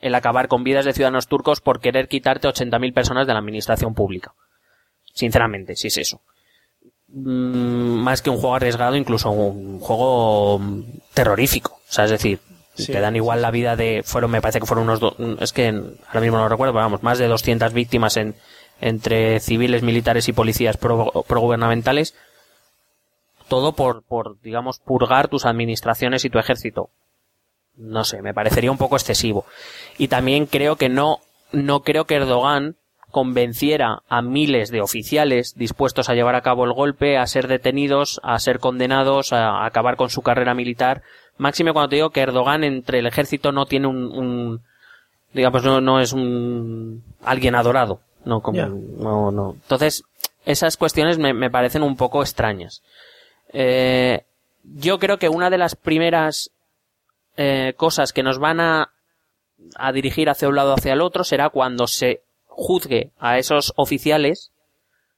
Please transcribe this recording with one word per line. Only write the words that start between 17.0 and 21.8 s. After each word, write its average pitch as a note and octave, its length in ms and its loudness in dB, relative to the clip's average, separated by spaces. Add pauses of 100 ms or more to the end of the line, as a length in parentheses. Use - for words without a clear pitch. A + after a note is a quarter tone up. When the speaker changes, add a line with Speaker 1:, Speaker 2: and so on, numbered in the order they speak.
Speaker 1:
más A#2+ 160 2
de B2 100 2
doscientas A#2 440 0
víctimas A#2 460 0
en, G#2+ 160 -4 (480)
entre A2 580 2
civiles, A#2+ 420 0
militares A#2 460 2
y A#2+ 60 0
policías A2+ 420 0
pro-, A#2 500 0
progubernamentales. A#2 880 0 (1300)